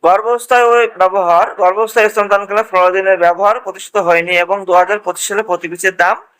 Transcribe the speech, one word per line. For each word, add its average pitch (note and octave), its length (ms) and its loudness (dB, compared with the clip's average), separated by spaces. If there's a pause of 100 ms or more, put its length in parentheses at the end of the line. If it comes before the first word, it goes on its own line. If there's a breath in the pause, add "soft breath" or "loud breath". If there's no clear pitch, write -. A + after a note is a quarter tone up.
গর্ভাবস্থায় A#3 600 2
ওই A#3 200 2 (120)
ব্যবহার, F#3 580 2
গর্ভাবস্থায় G#3+ 540 0
স্তনদানকালে G3+ 540 -2
ফ্লোরাজিনের F#3+ 560 0
ব্যবহার F3 420 2
প্রতিষ্ঠিত - 360 -10
হয়নি E3+ 400 0
এবং F3 280 0
দু F#3 80 -2
হাজার F3+ 260 2
পঁচিশ F3+ 280 -8
সালে G#3 160 -4
প্রতি F3+ 260 -4
পিসের F3 280 -4
দাম F3+ 200 0 (220)